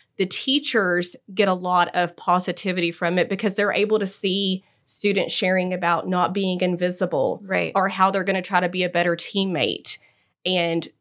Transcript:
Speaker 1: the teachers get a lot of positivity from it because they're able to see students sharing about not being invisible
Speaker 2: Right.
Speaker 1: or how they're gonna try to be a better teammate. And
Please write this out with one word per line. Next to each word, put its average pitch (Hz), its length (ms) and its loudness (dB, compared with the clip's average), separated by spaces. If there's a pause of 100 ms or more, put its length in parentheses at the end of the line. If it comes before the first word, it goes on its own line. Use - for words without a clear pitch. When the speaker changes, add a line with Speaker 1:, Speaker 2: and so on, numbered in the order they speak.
(160)
Speaker 1:
the 190 100 0
teachers 190 920 0 (180)
get 202 140 2
a 185 60 2
lot 180 380 2
of 175 220 0
positivity 180 760 0
from 175 260 0
it 175 100 2
because 190 280 -2
they're 202 160 2
able 208 260 2
to 208 80 -2
see 190 560 -2 (240)
students - 460 -2
sharing 185 400 0
about 175 360 -2
not 180 240 0
being 185 280 0
invisible 175 840 0
Speaker 2:
Right. 180 300 -2
Speaker 1:
or 190 140 2
how 190 240 2
they're 196 120 0
gonna 190 180 0
try 180 180 0
to 180 80 2
be 180 160 -2
a 175 40 2
better 175 280 2
teammate. 165 840 -2 (480)
And 170 400 0 (140)